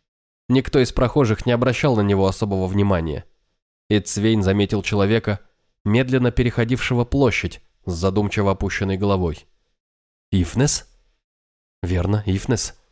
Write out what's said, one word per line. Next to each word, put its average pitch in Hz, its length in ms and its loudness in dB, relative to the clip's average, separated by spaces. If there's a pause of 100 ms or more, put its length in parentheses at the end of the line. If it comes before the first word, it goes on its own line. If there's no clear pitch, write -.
(480)
Никто 131 300 2
из 123 140 2
прохожих 120 520 0
не 123 80 2
обращал 123 440 0
на 107 60 2
него 98 260 2
особого 95 380 -2
внимания. 92 580 0 (640)
Эцвейн 107 540 0
заметил 98 400 0
человека, 104 580 -2 (440)
медленно 123 460 2
переходившего 120 760 0
площадь 127 580 -2 (220)
с 92 80 -4
задумчиво 98 600 0
опущенной 95 440 -4
головой. 92 500 -2 (840)
Ифнес? 101 580 0 (920)
Верно, 92 440 0
Ифнес. 101 520 -2 (140)